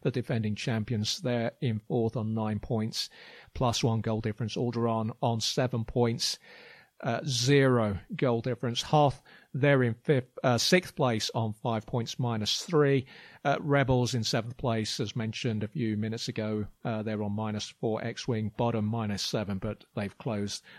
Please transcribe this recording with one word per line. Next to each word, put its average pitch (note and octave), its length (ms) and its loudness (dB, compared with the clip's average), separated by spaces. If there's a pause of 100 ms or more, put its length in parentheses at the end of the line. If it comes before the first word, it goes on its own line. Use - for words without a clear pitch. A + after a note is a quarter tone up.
the C#3+ 80 0
defending G#2+ 420 -2
champions, A2 640 -2
they're A#2+ 400 0
in A2+ 280 0
fourth A2+ 280 0
on A2 200 -2
nine G#2+ 240 -2
points, - 500 -2 (460)
plus A#2+ 280 0
one A2+ 180 2
goal A2 200 -2
difference. A2 340 -4
Alderaan A#2 540 0 (140)
on A#2 180 0
seven B2 440 0
points, A#2+ 520 0 (640)
uh, A#2+ 220 -2
zero B2 720 4 (180)
goal A#2+ 260 2
difference. A#2 420 -2
Hoth, D3 400 4 (320)
they're C#3 260 4
in A#2 140 2
fifth, - 480 0
uh, B2 160 4
sixth - 360 2
place A#2+ 380 0
on A2+ 200 -2 (100)
five A2+ 240 -2
points, A#2+ 320 -4
minus A2+ 420 -2
three. C#3+ 460 2 (360)
Uh, C#3+ 160 2
Rebels C3 540 2
in A#2 100 0
seventh A#2 320 -2
place, A2+ 440 -2
as G#2+ 160 -4
mentioned A2 480 -2
a G#2 40 -2
few A2 300 -2
minutes A2 300 -4
ago, G#2+ 400 -4 (180)
uh, A2+ 160 -2
they're G#2+ 220 -2
on G#2 80 -2
minus G#2+ 500 -4
four. A2 240 0
X-Wing A2+ 500 -4
bottom, A#2 300 0
minus G#2+ 380 -2
seven, G2+ 340 -2
but G#2 260 -8 (120)
they've G2+ 240 -6
closed G#2 440 -4 (160)